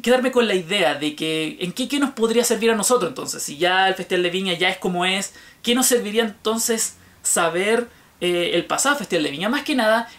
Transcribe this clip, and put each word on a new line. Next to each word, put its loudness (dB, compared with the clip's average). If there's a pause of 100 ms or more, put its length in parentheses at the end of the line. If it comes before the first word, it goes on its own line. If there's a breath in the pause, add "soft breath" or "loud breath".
quedarme 4
con 4
la 0
idea 0
de -4
que -2
en -4
qué, -4
qué -2
nos 0
podría 2
servir 2
a 2
nosotros 2
entonces, -8
si -8
ya 2
el 0
Festival -2
de 0
Viña -2
ya 0
es -2
como -2
es, -2 (280 loud breath)
¿qué 2
nos 2
serviría 2
entonces -2 (260 loud breath)
saber, 0 (320 loud breath)
eh, 0
el 0
pasado 0
Festival -2
de -2
Viña? -4
Más -2
que -2
nada, 2 (100)